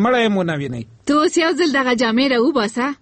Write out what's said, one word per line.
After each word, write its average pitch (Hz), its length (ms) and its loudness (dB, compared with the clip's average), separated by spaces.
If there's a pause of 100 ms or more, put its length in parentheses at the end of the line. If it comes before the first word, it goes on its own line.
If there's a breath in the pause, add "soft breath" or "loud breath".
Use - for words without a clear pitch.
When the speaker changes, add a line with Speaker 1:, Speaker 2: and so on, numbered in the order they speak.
Speaker 1:
مړی 240 220 2
هم 208 120 0
ونه 170 200 -2
وینئ. 127 260 -8 (220)
Speaker 2:
ته 285 80 0
اوس 311 240 2
یو 339 140 2
ځل 311 220 0
دغه 254 220 0
جامې 240 360 0
راوباسه، 247 720 0